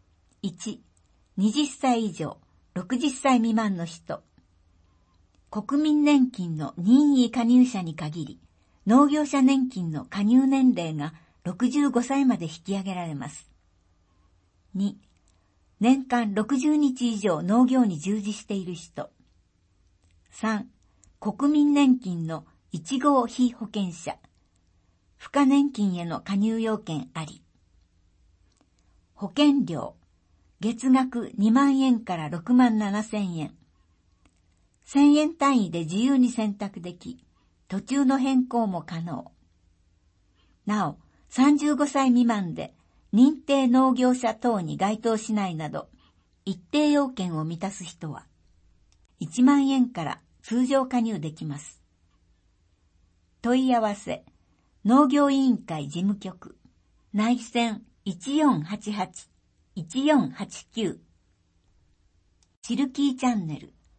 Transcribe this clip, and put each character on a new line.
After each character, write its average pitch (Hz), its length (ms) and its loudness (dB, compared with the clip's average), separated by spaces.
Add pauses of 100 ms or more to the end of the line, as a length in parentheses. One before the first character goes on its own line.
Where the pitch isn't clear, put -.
(420)
一、 202 400 -10 (560)
二 202 120 2
十 285 160 0
歳 247 380 -2
以 196 80 -6
上、 160 260 -10 (360)
六 180 240 -4
十 277 120 -2
歳 254 280 2
未 226 160 0
満 214 240 -2
の 170 80 -8
人。 - 360 -12 (1300)
国 269 320 -2
民 302 220 2
年 277 260 4
金 170 280 -6
の 151 180 -8
任 269 400 6
意 240 140 4
加 240 120 -4
入 247 220 6
者 208 160 -2
に 165 160 -8
限 151 300 -8
り、 - 140 -18 (460)
農 254 200 6
業 294 180 0
者 285 160 -2
年 262 300 4
金 175 200 -6
の 151 140 -8
加 - 180 -6
入 254 240 4
年 262 280 4
齢 160 200 -4
が 151 200 -6 (280)
六 180 280 -2
十 285 180 2
五 240 140 0
歳 269 240 0
ま 233 100 2
で 170 80 -8
引 160 80 -10 (120)
き 196 100 -6
上 196 80 -4
げ 190 120 -8
ら 175 120 -8
れ 160 80 -10
ま 135 160 -10
す。 - 200 -20 (1200)
二、 196 260 -4 (800)
年 262 240 4
間 233 300 -4
六 220 240 -2
十 302 180 0
日 254 340 0
以 220 80 -4
上 180 240 0
農 214 220 4
業 254 220 4
に 175 120 -4
従 196 220 -4
事 202 140 -6
し - 120 -20
て 214 80 -6
い 190 120 -6
る 180 80 -8
人。 - 360 -14 (1200)
三、 214 380 -6 (500)
国 262 320 -2
民 294 220 4
年 269 260 4
金 170 280 -8
の 160 200 -10 (260)
一 247 280 -6
号 277 260 2
被 240 280 0
保 226 100 -14
険 202 280 -6
者。 - 260 -12 (1000)
付 - 140 -20
加 285 140 2
年 277 260 2
金 196 240 -2
へ 170 80 -8
の 165 160 -6
加 196 160 -6
入 220 240 -2
要 220 180 -2
件 156 360 -10
あ 160 100 -10
り。 - 180 -18 (1700)
保 - 220 -10
険 285 280 4
料、 156 320 -8 (640)
月 233 300 -2
額 254 460 0
二 208 140 2
万 269 300 4
円 247 240 2
か 180 120 -6
ら 156 120 -8
六 175 260 -2
万 247 240 6
七 208 240 -2
千 202 340 -6
円。 156 200 -10 (1300)
千 294 320 6
円 302 180 2
単 269 300 2
位 170 80 -4
で 170 80 -4
自 165 160 -4
由 254 200 2
に 247 140 4
選 214 240 -4
択 202 260 -12
で 175 140 -12
き、 - 300 -18 (420)
途 196 140 -8
中 277 240 -2
の 269 140 2
変 262 280 0
更 233 220 -2
も 175 140 -6
可 165 180 -10
能。 165 320 -10 (1300)
な 208 220 -2
お、 - 100 -10 (300)
三 285 300 4
十 294 160 0
五 285 140 0
歳 269 220 0
未 240 160 4
満 196 280 -2
で - 220 -12 (360)
認 262 320 6
定 269 220 0
農 262 260 4
業 254 220 2
者 240 220 -4
等 226 240 -2
に 151 160 -8
該 214 240 -2
当 226 160 -2
し 220 160 -6
な 208 160 -2
い 170 80 -8
な 156 120 -8
ど、 - 220 -12 (540)
一 190 120 -6
定 302 360 0
要 285 180 2
件 185 280 -6
を 156 60 -4
満 165 160 -8
た 196 120 -6
す - 100 -16
人 160 300 -14
は、 113 120 -16 (920)
一 170 240 -4
万 277 260 6
円 254 220 2
か 165 140 -8
ら - 160 -8 (220)
通 240 220 -2
常 269 220 0
加 254 140 -2
入 220 180 -4
で 151 140 -8
き 160 120 -14
ま 147 140 -10
す。 - 240 -20 (1600)
問 254 240 2
い 254 80 2
合 233 60 2
わ 208 160 -2
せ、 - 280 -10 (600)
農 262 240 6
業 285 220 4
委 269 40 0
員 269 240 2
会 151 300 -10
事 165 140 -8
務 202 180 -2
局、 - 360 -16 (560)
内 226 280 0
線 233 440 -4 (200)
一 262 340 -4
四 254 240 2
八 208 280 -10
八、 202 380 -10 (460)
一 262 320 -6
四 254 240 2
八 - 420 -14
九。 196 260 -4 (1600)
シ 233 120 -8
ル 269 160 -2
キ 277 200 0
ー 254 80 -6
チ 262 80 -2
ャ 247 80 2
ン 185 120 -4
ネ 151 120 -8
ル、 - 160 -20 (240)